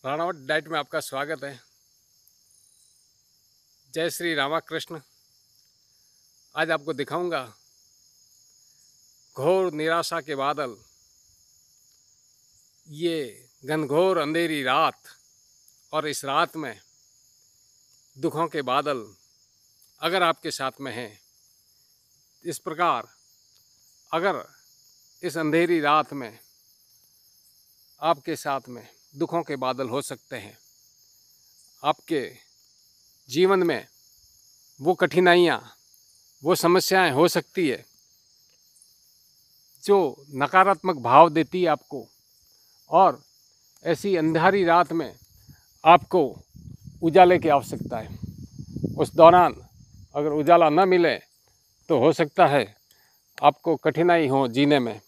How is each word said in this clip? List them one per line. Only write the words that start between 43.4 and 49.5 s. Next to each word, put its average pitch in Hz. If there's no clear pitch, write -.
ऐसी 180
अंधारी 165
रात 170
में 143
आपको 170
उजाले 180
की 160
आवश्यकता -
है। 107
उस 151
दौरान 170